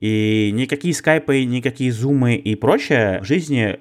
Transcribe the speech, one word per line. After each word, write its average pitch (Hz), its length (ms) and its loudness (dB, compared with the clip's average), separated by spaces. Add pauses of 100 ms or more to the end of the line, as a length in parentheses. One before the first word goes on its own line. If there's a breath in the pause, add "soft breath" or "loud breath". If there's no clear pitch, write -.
И 107 520 0
никакие 143 400 -2
скайпы, 151 520 0
никакие 123 480 -2
зумы 123 420 2
и 107 220 -2
прочее 117 640 2
в - 20 -14
жизни 139 560 0